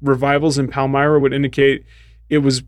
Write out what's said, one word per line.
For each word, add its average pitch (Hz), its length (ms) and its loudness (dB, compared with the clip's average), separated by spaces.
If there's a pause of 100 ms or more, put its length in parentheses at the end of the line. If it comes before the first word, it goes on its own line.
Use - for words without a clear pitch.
revivals 139 580 0
in 135 80 -2
Palmyra 139 520 0
would 135 140 0
indicate 139 520 0 (440)
it 151 100 2
was 135 280 0